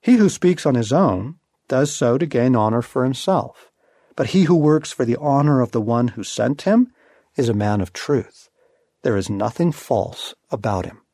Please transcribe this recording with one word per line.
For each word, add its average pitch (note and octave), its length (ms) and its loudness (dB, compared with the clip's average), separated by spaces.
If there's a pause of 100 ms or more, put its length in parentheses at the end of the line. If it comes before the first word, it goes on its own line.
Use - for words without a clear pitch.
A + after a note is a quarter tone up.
"He A#3+ 120 4
who G#3+ 160 6
speaks - 360 0
on C3+ 100 2
his A#2 180 0
own C3+ 420 0 (320)
does C#3 260 0
so B2 240 0
to E3 80 -2
gain B2+ 300 2
honor A2 260 2
for B2+ 220 -4
himself, - 680 -4 (460)
but B2 120 -2
he F#3+ 160 2
who E3+ 120 4
works D#3 380 2
for C3 100 -4
the A#2 140 -2
honor C#3+ 420 2
of A#2+ 120 0
the A2+ 100 -2
one A#2 280 0
who A2 140 -10
sent B2 380 -4
him A#3 320 2 (420)
is B2 140 0
a A2 40 0
man G#2 280 0
of F2+ 100 -6
truth. - 580 -6 (520)
There A2+ 160 0
is F#2+ 120 -4
nothing A2+ 440 -2
false - 600 -6 (160)
about G2+ 360 -4
him." - 160 -16 (120)